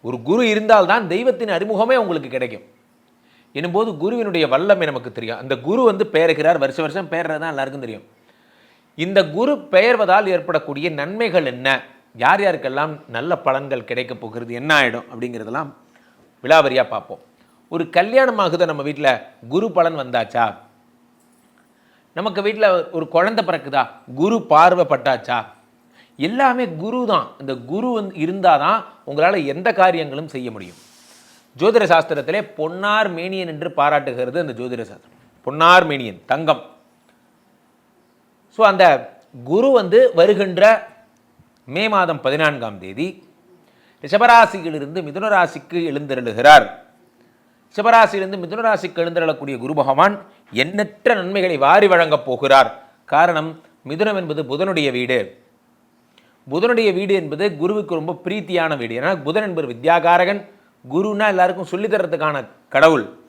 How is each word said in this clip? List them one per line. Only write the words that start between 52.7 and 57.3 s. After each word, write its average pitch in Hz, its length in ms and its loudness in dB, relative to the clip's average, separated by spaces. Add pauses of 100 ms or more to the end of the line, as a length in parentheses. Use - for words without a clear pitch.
காரணம், 160 560 0 (220)
மிதுனம் 190 320 -4
என்பது 156 280 -6
புதனுடைய 147 480 -2
வீடு. 123 520 -4 (1080)
புதனுடைய 220 420 2
வீடு 196 200 -2
என்பது 160 440 -2